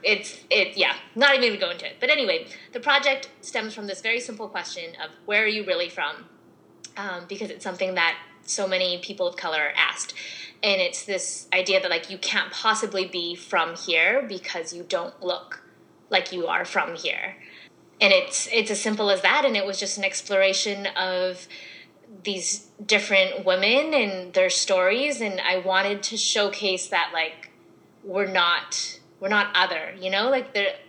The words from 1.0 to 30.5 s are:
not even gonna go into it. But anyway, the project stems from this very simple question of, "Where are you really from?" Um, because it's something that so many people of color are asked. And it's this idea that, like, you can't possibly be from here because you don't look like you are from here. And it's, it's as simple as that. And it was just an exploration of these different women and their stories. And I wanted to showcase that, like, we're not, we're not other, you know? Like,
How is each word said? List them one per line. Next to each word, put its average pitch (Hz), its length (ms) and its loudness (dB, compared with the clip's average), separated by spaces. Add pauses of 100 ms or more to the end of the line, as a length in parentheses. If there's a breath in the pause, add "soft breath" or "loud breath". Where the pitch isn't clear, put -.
not 277 180 6
even 247 140 4
gonna 202 120 -4
go 175 100 -2
into 175 160 -10
it. - 120 -14
But 254 100 -2
anyway, 208 380 2 (260 loud breath)
the 247 60 -6
project 277 500 2 (120)
stems 220 340 -6
from 208 140 -10
this 190 120 -10
very 226 200 0
simple 220 280 -10
question 175 420 -10 (120)
of, 160 80 -10 (160)
"Where 208 160 2
are 214 60 2
you 214 160 -2
really 175 240 0
from?" 156 380 -6 (720)
Um, 185 300 -8
because 196 240 -8
it's - 140 -14
something 185 300 -2
that 165 220 2 (300)
so 196 220 -2
many 180 300 0
people 185 280 -4
of 175 100 -4
color 160 220 -2
are 147 180 0
asked. - 380 0 (480 loud breath)
And 202 180 4
it's 175 240 -2
this - 480 -4
idea 185 280 4
that, 185 100 -2
like, 165 200 -2
you 190 80 -10
can't - 340 -2
possibly 202 540 0
be 175 280 -6
from 170 400 0
here 175 480 2
because 180 500 -8
you 175 120 -12
don't 175 360 -4
look - 440 -6 (460)
like 185 200 2
you 175 160 -4
are 170 180 2
from 170 300 -2
here. - 420 -6 (640 loud breath)
And 196 140 8
it's, - 360 2
it's 220 200 2
as 208 100 -2
simple 214 300 2
as - 100 4
that. 294 240 4
And 233 120 4
it 196 100 0
was 196 120 -4
just 196 200 -4
an 196 60 -4
exploration 196 840 0 (100)
of 185 500 -2 (760 loud breath)
these - 460 -4 (160)
different 196 600 2
women 214 500 4
and 190 380 0
their 185 180 4
stories. 220 720 2
And 196 200 -4
I 185 180 2
wanted 196 460 0
to 226 120 -6
showcase 202 720 0
that, 170 240 2
like, 160 380 -4 (520)
we're 196 240 0
not, 175 720 0 (200)
we're 190 80 -2
not 202 260 4
other, 175 460 0
you 185 100 -4
know? 208 200 2
Like, 262 240 0